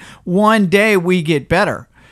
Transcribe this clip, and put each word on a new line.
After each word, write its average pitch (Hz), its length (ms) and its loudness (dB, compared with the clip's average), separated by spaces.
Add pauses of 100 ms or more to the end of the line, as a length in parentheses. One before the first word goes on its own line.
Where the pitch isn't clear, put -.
(260)
one 208 420 0
day 202 300 2
we 180 240 0
get 151 260 -2
better 180 400 -2 (240)